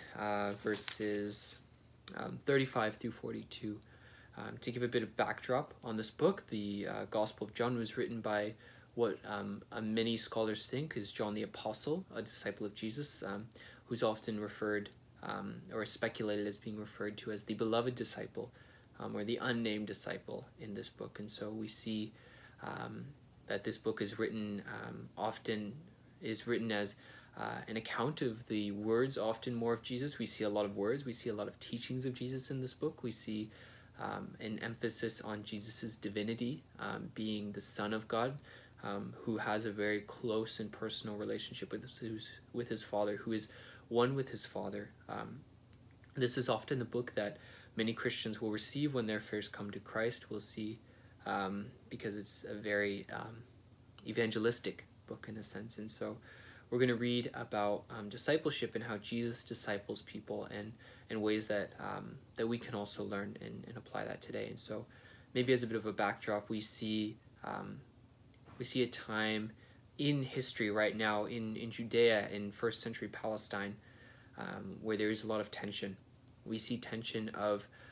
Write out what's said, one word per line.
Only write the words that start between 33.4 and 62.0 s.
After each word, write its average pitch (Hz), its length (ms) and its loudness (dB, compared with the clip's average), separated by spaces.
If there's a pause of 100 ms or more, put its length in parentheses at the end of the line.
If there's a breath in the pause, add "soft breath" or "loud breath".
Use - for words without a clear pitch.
um, 101 380 -4
an 107 220 -4
emphasis 113 600 0
on 104 220 -4
Jesus's 110 540 -4
divinity, 113 640 0 (160)
um, 104 380 -4
being 107 340 0
the 101 100 -6
Son 104 320 2
of 110 140 0
God, 127 320 4 (460 loud breath)
um, 101 380 -4
who 110 160 2
has 110 260 2
a 107 80 -2
very 104 300 2
close 110 580 0
and 107 100 -4
personal 107 460 -4
relationship 107 560 -4
with 110 100 -4
his, 110 480 -6 (220)
with 120 160 0
his 110 160 0
Father, 104 320 4
who 113 160 -2
is 107 160 0 (400 loud breath)
one 123 260 8
with 135 140 2
his - 180 -4
Father. 101 440 -4 (180)
Um, - 320 -6 (760)
this 127 240 4
is 120 100 4
often 127 300 2
the 120 60 0
book 120 300 -2
that 104 240 0 (360 loud breath)
many 113 180 2
Christians 113 480 -2
will 110 120 2
receive 139 420 0
when 113 140 2
their 107 100 2
fears 107 300 -2
come 104 240 -6
to - 80 -6
Christ. - 500 0
We'll 110 80 -4
see, 107 400 -4 (480 loud breath)
um, 101 400 0 (240)
because 113 240 -4
it's 101 340 -6
a 110 60 -4
very, 104 580 2
um, 117 300 -6 (640)
evangelistic 113 800 2 (220)
book - 200 -10
in 110 80 -8
a 110 60 -6
sense. 107 360 -6
And 107 120 -6
so 107 280 -4 (520 loud breath)
we're 123 100 4
gonna 127 140 8
read 120 400 2
about, 104 560 2
um, 107 180 -6
discipleship 143 640 2
and 110 80 -2
how 113 140 -2
Jesus 117 480 -2
disciples 104 580 -2
people, 107 440 -6
and, 104 260 -6 (380 loud breath)
and 110 120 2
ways 107 240 6
that, 104 320 2
um, 101 380 -6 (200)